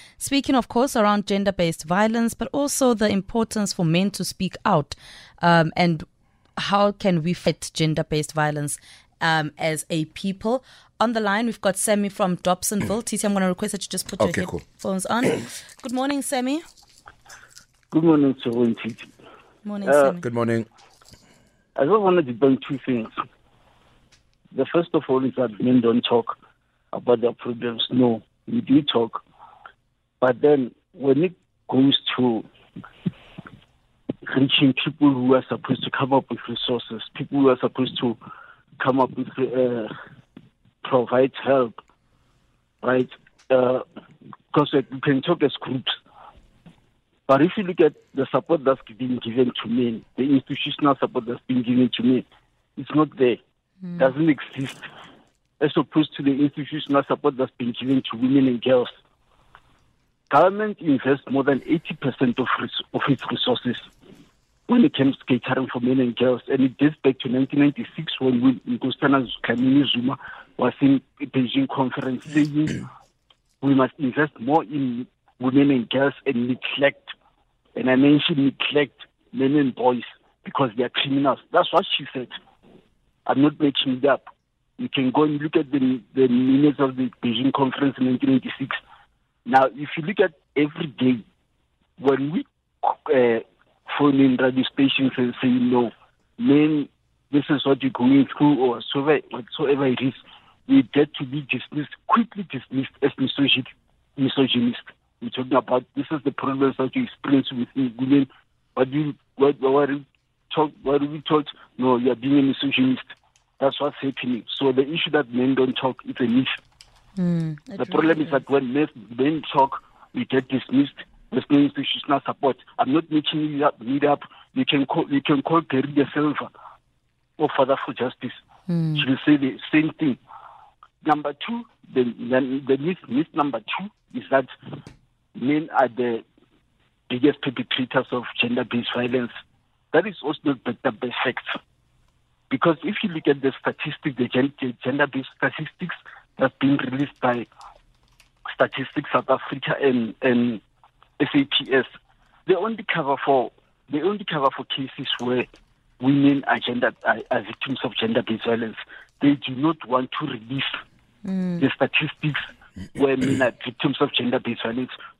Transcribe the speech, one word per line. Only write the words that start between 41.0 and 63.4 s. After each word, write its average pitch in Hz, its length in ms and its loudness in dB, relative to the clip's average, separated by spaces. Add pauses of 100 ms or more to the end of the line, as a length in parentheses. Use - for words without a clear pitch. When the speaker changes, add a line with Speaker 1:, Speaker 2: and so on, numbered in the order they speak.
Speaker 3:
help, 123 380 0 (1000)
right? 127 280 0 (400)
Uh, 127 300 2 (720)
'cause 147 200 2
we 135 280 0
can 135 200 0
talk 165 220 -2
as 135 100 2
groups. - 380 -6 (1400)
But 135 140 6
if 180 160 4
you 208 60 -2
look 180 160 -4
at 151 140 6 (200)
the 135 180 -2
support 147 320 0
that's 131 180 0 (160)
being 127 200 -4
given 120 340 0 (120)
to 110 60 -8
men, 117 340 -2 (140)
the 123 60 0
institutional 143 720 0
support 120 280 -4
that's 117 220 -8
being 127 160 0
given 123 320 2
to 113 80 -4
men, 123 220 2 (520)
it's 139 160 -10
not 151 240 0
there. 123 200 2 (460)
Speaker 1:
Mm. 175 160 -8
Speaker 3:
Doesn't 135 300 2
exist. - 480 -4 (840)
As 147 160 2
opposed 151 400 -2
to 147 60 -8
the 139 80 2 (120)
institutional 143 640 -2
support 139 300 -2
that's 127 200 -2
been 120 220 -4
given 131 220 0 (100)
to 117 60 -10
women 131 300 4
and 120 140 -2
girls. 127 280 2 (1400)
Government 196 500 4
invests 139 500 0
more 135 140 0
than 135 220 2
eighty 165 300 -2
percent 127 440 -2
of 120 80 -2 (120)
res-, - 220 -8 (120)
of 131 140 -4
its 135 240 0
resources 127 460 -2 (920)